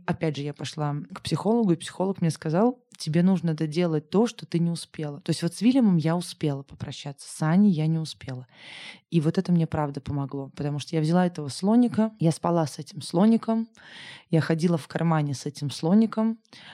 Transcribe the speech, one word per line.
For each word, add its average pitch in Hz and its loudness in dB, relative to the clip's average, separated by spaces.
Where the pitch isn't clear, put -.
опять 160 -2
же 143 -6
я 143 -6
пошла 147 -6
к - -16
психологу, 202 0
и 156 2
психолог - -4
мне 165 2
сказал, 196 0
тебе 160 2
нужно 170 2
доделать 156 -2
то, 220 4
что - -12
ты 170 -2
не 170 2
успела. 151 -8
То 170 -4
есть - -2
вот 170 -2
с - -12
Вильямом 226 4
я 160 2
успела 143 -6
попрощаться, - -14
с - -14
Аней 185 4
я 156 0
не 160 0
успела. 131 -10
И 170 2
вот 165 0
это 180 -2
мне 165 4
правда 147 -2
помогло, 139 -6
потому 143 -4
что - -6
я 156 2
взяла 175 4
этого 156 -4
слоника, 220 2
я 160 4
спала 170 0
с - -14
этим 143 -14
слоником, 226 2
я 160 4
ходила 165 0
в - -10
кармане 156 0
с - -8
этим 147 -6
слоником, 220 2